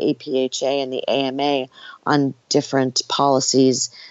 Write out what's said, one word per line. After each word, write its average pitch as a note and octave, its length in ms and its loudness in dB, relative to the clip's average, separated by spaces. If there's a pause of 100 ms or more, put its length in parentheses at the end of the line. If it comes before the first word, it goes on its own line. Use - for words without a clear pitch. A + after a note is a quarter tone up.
A D3 140 0
P C3 260 -4
H C3 220 -4
A C#3 180 0
and C3 120 -6
the C3 140 -6
A C3+ 200 0
M C3 120 -4
A C#3+ 300 0 (380)
on C#3 280 2 (140)
different C3+ 600 0
policies C3 840 2 (200)